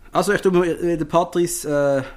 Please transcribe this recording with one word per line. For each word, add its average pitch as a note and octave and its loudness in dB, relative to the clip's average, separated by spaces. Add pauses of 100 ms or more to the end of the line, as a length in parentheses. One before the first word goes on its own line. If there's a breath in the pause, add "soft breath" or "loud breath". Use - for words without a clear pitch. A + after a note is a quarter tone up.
(140)
Also F3+ 2
ich F#3+ 0
tue F#3+ 2
mir, F3 2
wie E3+ 0
der D#3 -4
Patrice, E3+ 0
äh, C#3+ 0 (140 loud breath)